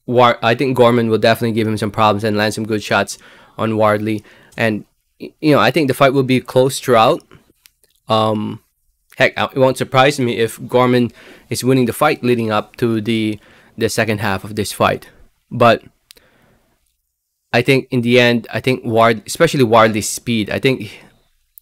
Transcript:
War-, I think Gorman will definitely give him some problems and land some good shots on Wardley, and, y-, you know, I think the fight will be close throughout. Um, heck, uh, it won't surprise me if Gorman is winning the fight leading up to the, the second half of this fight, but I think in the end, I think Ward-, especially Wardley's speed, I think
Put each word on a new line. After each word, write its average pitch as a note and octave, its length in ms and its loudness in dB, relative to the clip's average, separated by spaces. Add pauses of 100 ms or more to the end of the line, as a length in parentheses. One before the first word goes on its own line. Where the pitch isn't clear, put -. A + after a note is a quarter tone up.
War-, A#2+ 380 2
I A2+ 120 2
think C3 220 -2
Gorman A#2+ 320 4
will A2 100 2
definitely A2+ 360 0
give A2 120 0
him A2 120 -4
some G#2+ 120 -4
problems G#2+ 340 0
and G#2 120 -2
land G#2 160 0
some A2 140 -8
good G#2+ 160 -4
shots G2+ 340 -2 (400)
on A2 200 -4
Wardley, G#2+ 480 0 (320)
and, A2 280 -2 (340)
y-, - 220 -18
you D3+ 120 2
know, B2 80 4
I A2 100 2
think D3+ 180 0
the B2+ 60 -2
fight C3+ 180 2
will C3+ 100 0
be B2+ 180 0
close C3 400 0
throughout. B2 420 2 (880)
Um, A2 540 -2 (540)
heck, - 220 0
uh, F3+ 160 -2
it C#3+ 40 -4
won't C3 200 0
surprise C3+ 420 0
me A#2+ 160 -2
if A2+ 220 -4 (100)
Gorman B2 440 2 (360)
is A2+ 160 -6
winning B2+ 220 2
the A2+ 80 -4
fight D3+ 280 -2
leading A#2+ 280 -2
up G#2+ 260 -4
to A2+ 240 -2
the, G#2+ 400 -4 (380)
the A2 100 -2
second G#2+ 320 -2
half G2 240 -4
of G#2+ 100 -14
this G#2 160 -4
fight, G2 380 -2 (420)
but A#2+ 320 2 (1700)
I A#2+ 80 2
think C3 280 0
in B2+ 120 -2
the A#2+ 180 4
end, A#2+ 320 2
I A2 80 -6
think B2+ 240 -2
Ward-, A2+ 420 2
especially D#3+ 380 0
Wardley's A2 460 2
speed, A2 400 -4
I G2+ 80 -4
think - 420 -4 (600)